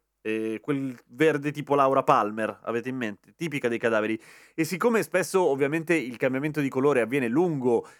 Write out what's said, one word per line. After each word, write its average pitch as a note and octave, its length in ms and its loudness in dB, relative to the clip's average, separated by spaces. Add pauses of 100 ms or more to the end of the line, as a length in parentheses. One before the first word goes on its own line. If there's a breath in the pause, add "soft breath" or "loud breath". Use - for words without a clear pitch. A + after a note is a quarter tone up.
(200)
Eh, A2 400 -4
quel C3+ 380 -6 (120)
verde D3 420 0
tipo C#3+ 240 -2
Laura C3+ 260 4
Palmer, G#2+ 640 2
avete A#2 240 -4
in C3 80 -6
mente, G#2 400 -8
tipica D3 320 -4
dei A#2 100 -2
cadaveri. A2 420 0 (320 loud breath)
E D#3+ 120 -2
siccome F#3+ 400 0
spesso F#3 360 0
ovviamente D#3 540 0
il B2+ 220 -2
cambiamento C#3+ 440 -2
di C#3 80 0
colore C3 320 2
avviene A#2+ 280 0
lungo, B2+ 580 0 (140 loud breath)